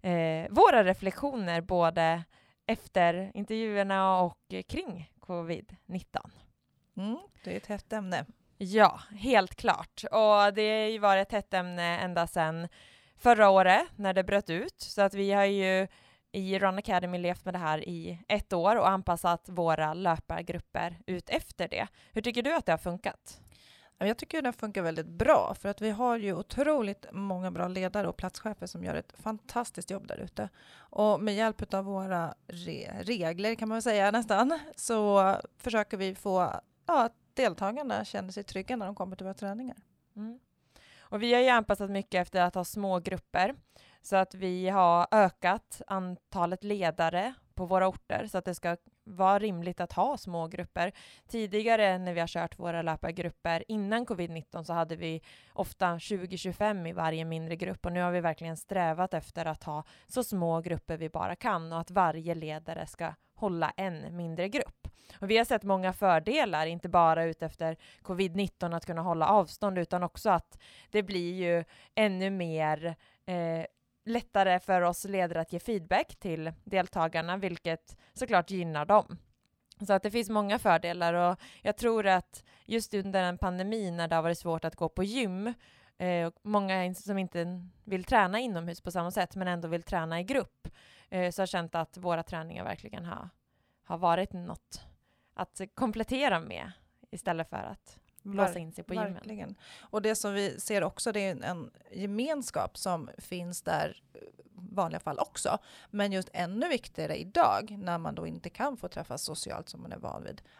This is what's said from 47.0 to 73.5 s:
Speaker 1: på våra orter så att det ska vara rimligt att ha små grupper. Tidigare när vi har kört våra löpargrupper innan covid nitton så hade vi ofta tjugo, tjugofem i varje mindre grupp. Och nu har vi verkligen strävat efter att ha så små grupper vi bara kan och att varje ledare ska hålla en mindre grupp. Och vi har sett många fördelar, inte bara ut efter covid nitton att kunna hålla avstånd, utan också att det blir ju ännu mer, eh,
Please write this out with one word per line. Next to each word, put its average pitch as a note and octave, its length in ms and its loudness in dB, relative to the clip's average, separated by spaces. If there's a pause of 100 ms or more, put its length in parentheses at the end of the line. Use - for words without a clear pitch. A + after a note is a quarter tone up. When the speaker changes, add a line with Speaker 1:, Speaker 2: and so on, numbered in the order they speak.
Speaker 1:
på F3+ 120 -6
våra F#3+ 220 4
orter G#3 380 -4
så G3 120 -4
att F3+ 60 -4
det F3+ 100 -4
ska F3 220 -2 (280)
vara F#3+ 340 4
rimligt F3+ 420 -4
att F3 120 -4
ha A#3+ 240 2
små E3+ 320 -6
grupper. F3 440 -4 (360)
Tidigare G#3+ 720 2
när F3+ 160 -4
vi E3+ 60 -2
har E3 60 0
kört E3+ 320 -6
våra E3+ 240 -4
löpargrupper E3 840 -4
innan A3 380 -2
covid F3 240 -4
nitton E3 340 -10
så E3+ 80 -6
hade E3 240 -2
vi D#3+ 260 -6 (300)
ofta F3+ 460 -2
tjugo, F#3 380 -6
tjugofem F#3 500 -2
i E3 60 -8
varje D#3+ 320 -2
mindre E3 320 -6
grupp. F3+ 300 -8
Och F3 60 -4
nu F3+ 100 0
har F3 80 2
vi F3 100 0
verkligen E3 360 -4
strävat F3+ 580 -2
efter D#3+ 300 -6
att D#3 200 -6
ha D3+ 200 -6 (220)
så B3+ 180 -2
små E3+ 360 -2
grupper E3 360 -6
vi D#3+ 120 -6
bara F3 280 -4
kan E3 360 -4
och E3 80 -4
att E3 100 -10
varje E3 440 0
ledare D#3+ 520 -8
ska D#3+ 280 -8 (200)
hålla E3+ 420 -2
en F3 400 -6
mindre E3+ 320 -4
grupp. - 400 -6 (320)
Och G3 100 -4
vi A3 80 6
har A#3 60 6
sett A#3 180 0
många F#3+ 300 0
fördelar, F#3 760 2
inte E3+ 220 -6
bara E3 360 6
ut E3 180 -4
efter D#3+ 340 -4 (260)
covid F#3 340 -2
nitton F3+ 380 -2
att E3 120 -6
kunna E3 160 -6
hålla E3 260 0
avstånd, F#3+ 500 2
utan F3+ 240 0
också - 280 -2
att - 280 0 (320)
det G#3 120 2
blir F3+ 320 -2
ju F3 300 0 (300)
ännu G3 360 2
mer, D#3+ 640 -2 (300)
eh, E3+ 380 -4 (400)